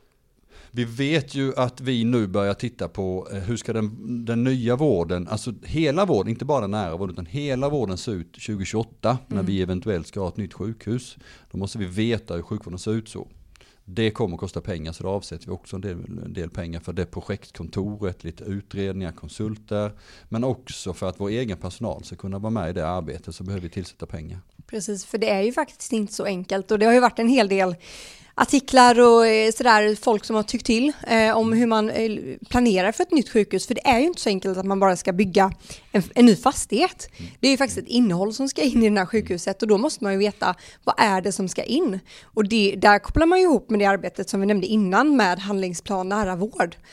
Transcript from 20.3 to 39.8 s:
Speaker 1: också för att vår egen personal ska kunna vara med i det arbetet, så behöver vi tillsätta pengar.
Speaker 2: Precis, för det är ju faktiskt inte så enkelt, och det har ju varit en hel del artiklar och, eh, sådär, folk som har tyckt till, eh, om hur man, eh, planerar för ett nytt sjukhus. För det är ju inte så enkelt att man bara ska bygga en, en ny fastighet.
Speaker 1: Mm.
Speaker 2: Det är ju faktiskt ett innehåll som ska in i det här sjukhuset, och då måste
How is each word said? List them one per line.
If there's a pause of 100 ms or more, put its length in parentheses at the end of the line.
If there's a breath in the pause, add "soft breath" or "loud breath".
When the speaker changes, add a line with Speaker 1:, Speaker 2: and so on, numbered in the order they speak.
Speaker 1:
också
för
att
vår
egen
personal
ska
kunna
vara
med
i
det
arbetet,
så
behöver
vi
tillsätta
pengar. (260)
Speaker 2:
Precis,
för
det
är
ju
faktiskt
inte
så
enkelt,
och
det
har
ju
varit
en
hel
del (600 loud breath)
artiklar
och,
eh,
sådär,
folk
som
har
tyckt
till, (140)
eh,
om
hur
man,
eh, (380)
planerar
för
ett
nytt
sjukhus.
För
det
är
ju
inte
så
enkelt
att
man
bara
ska
bygga (400 loud breath)
en, (120)
en
ny
fastighet.
Speaker 1:
Mm. (100)
Speaker 2:
Det
är
ju
faktiskt
ett
innehåll
som
ska
in
i
det
här
sjukhuset,
och
då
måste